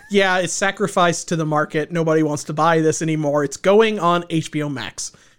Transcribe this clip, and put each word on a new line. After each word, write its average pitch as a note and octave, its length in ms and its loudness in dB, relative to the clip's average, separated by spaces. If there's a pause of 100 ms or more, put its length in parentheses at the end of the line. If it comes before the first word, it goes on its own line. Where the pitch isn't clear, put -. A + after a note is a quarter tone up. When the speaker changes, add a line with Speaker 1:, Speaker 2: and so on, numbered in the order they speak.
Speaker 1:
<laughs> - 100 -14
Speaker 2:
Yeah, G3 280 2
it's E3+ 140 -2
sacrificed F#3+ 760 0
to F3+ 60 -2
the D#3+ 100 -2
market. D3+ 460 -2
Nobody D#3+ 320 2
wants D3 220 -2
to E3 80 -8
buy D#3+ 280 2
this D#3 200 0
anymore. D3+ 420 0
It's C#3+ 140 -6
going G#3+ 420 4
on F3 300 2
H D#3+ 220 -4
B D3+ 120 -4
O D3 60 -4
Max. A#2+ 420 -8 (260)